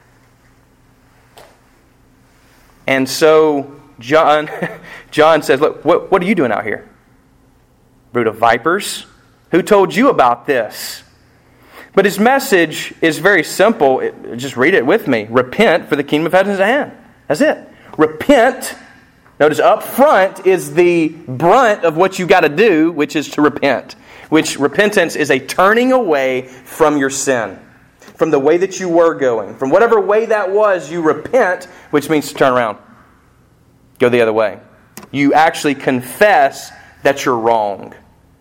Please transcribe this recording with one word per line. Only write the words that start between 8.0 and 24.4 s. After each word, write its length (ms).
Brood 120
of 120
vipers, 680
who 100
told 340
you 140
about 380
this?" 560
But 120
his 140
message 800
is 200
very 240
simple. 560
It, 380
just 200
read 160
it 140
with 200
me. 220
"Repent, 580
for 80
the 80
kingdom 220
of 80
heaven 180
is 80
at 60
hand." 280
That's 120
it. 260
Repent. 800
Notice 200
up 240
front 640
is 280
the 340
brunt 760
of 100
what 240
you 80
gotta 220
do, 420
which 240
is 140
to 120
repent. 540
Which 320